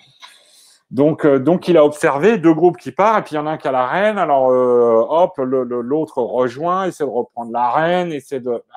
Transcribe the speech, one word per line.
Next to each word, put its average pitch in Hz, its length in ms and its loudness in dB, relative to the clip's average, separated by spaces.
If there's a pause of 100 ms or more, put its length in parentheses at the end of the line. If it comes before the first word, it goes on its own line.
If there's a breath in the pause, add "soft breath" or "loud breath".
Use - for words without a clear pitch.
(920 soft breath)
Donc, 147 340 0
euh, 139 140 4
donc, 165 300 0
il 170 100 6
a 147 80 6
observé 151 500 0
deux 165 160 4
groupes 165 240 2
qui - 160 -16
partent, 208 280 0
et - 20 -8
puis - 100 -14
il 151 40 -6
y - 20 -2
en 151 80 -6
a 156 60 -4
un 151 40 -6
qui - 100 -8
a 135 60 -2
la 127 140 0
reine, 202 320 -2
alors, 139 320 2
euh, 120 580 2
hop, 170 300 0
le, 131 260 -2
le, 123 160 -6
l'autre 143 380 -4
rejoint, 127 640 -2
essaie 160 200 -6
de 131 40 -4
reprendre 117 420 -8
la 120 200 -2
reine, 170 420 -2
essaie 139 280 -10
de, 120 220 -6 (140)